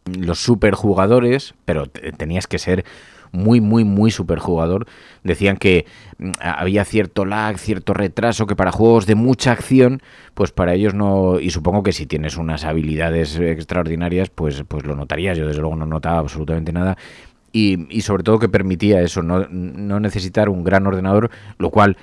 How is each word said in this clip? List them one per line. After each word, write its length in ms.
Los 340
superjugadores, 1160
pero 220
te-, 260
tenías 340
que 120
ser 260
muy, 300
muy, 240
muy 260
superjugador, 760
decían 360
que, 260
mm, 120
a-, 200
había 240
cierto 400
lag, 340
cierto 340
retraso, 540
que 100
para 160
juegos 340
de 100
mucha 360
acción, 480
pues 180
para 220
ellos 200
no, 460
y 100
supongo 320
que 100
si 140
tienes 300
unas 280
habilidades 760
extraordinarias, 920
pues, 360
pues 200
lo 80
notarías. 420
Yo 100
desde 140
luego 160
no 100
notaba 340
absolutamente 520
nada. 240
Y, 380
y 140
sobre 220
todo 140
que 120
permitía 500
eso, 220
no, 260
no 520
necesitar 500
un 140
gran 220
ordenador, 440
lo 140
cual, 320